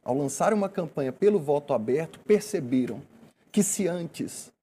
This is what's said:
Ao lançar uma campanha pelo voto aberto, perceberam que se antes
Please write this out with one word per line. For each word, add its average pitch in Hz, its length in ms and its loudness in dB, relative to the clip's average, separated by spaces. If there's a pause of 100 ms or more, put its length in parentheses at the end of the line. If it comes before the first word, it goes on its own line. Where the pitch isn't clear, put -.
Ao 123 100 -2
lançar 147 400 0
uma 196 140 0
campanha 151 460 -4
pelo 208 260 4
voto 143 340 0
aberto, 127 460 0
perceberam 131 800 0 (520)
que 208 100 4
se 196 240 0
antes - 640 -8 (120)